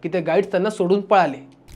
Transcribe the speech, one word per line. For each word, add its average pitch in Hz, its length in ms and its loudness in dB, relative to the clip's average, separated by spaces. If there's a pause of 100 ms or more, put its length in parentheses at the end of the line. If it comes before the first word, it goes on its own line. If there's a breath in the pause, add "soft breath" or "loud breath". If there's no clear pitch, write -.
की 170 60 -6
ते 175 120 -2
गाईड्स 170 300 0
त्यांना 190 180 0
सोडून 202 320 0
पळाले. 175 460 2 (280 loud breath)